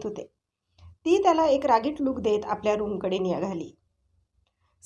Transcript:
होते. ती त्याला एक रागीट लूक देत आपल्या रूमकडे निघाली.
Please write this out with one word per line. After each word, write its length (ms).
होते. 280
ती 180
त्याला 240
एक 200
रागीट 340
लूक 200
देत 240
आपल्या 300
रूमकडे 440
निघाली. 520